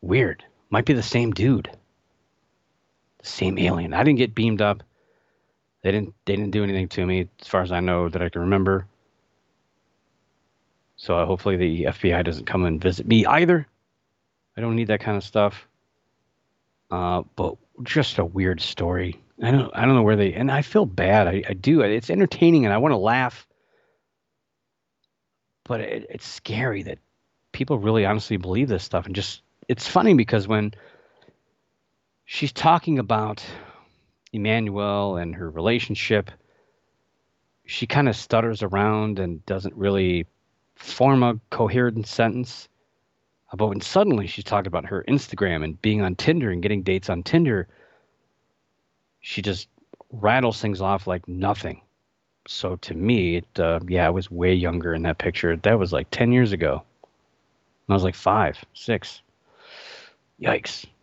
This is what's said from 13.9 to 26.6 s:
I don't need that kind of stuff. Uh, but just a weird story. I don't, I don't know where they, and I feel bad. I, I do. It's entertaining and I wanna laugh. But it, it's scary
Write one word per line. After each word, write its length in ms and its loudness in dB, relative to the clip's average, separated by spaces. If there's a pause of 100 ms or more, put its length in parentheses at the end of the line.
I 40 -6
don't 140 -2
need 120 0
that 120 2
kind 160 -2
of 80 -4
stuff. 440 0 (1200)
Uh, 320 -2 (140)
but 180 -2 (280)
just 340 -2
a 80 2
weird 340 0
story. 640 -4 (200)
I 100 2
don't, 220 2
I 120 0
don't 100 6
know 60 6
where 140 4
they, 180 2
and 180 -2
I 120 0
feel 220 2
bad. 420 4
I, 200 -2
I 60 -6
do. 280 4
It's 280 0
entertaining 560 4
and 80 2
I 40 2
wanna 200 2
laugh. 500 0 (2250)
But 180 -4
it, 280 -8
it's 180 -16
scary 560 -6